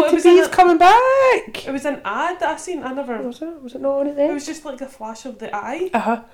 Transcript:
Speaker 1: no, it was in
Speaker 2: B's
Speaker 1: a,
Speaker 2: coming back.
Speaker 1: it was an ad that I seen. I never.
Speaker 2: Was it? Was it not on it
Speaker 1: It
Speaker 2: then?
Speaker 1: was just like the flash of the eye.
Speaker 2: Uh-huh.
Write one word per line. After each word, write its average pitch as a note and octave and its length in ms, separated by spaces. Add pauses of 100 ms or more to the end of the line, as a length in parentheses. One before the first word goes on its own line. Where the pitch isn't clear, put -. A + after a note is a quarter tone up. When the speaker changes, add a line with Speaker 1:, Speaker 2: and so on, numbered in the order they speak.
Speaker 1:
no, D4+ 60
it D4+ 60
was E4+ 120
in F4 100
Speaker 2:
B's D#4+ 120
Speaker 1:
a, - 20
Speaker 2:
coming F4 280
back. B4 920
Speaker 1:
it C#4 40
was C4+ 140
an C#4+ 180
ad D4+ 380
that E4 80
I D#4 80
seen. D#4+ 260
I B3+ 80
never. C4 300
Speaker 2:
Was B3 200
it? D#4+ 200
Was B3 140
it C4 60
not C#4 180
on C#4+ 80
it C#4+ 40
Speaker 1:
It D4 60
Speaker 2:
then? D4 160
Speaker 1:
was C#4+ 120
just - 200
like C4+ 140
the C4+ 80
flash A3 380
of A#3 140
the A3 160
eye. C4 380
Speaker 2:
Uh-huh. A3+ 300 (100)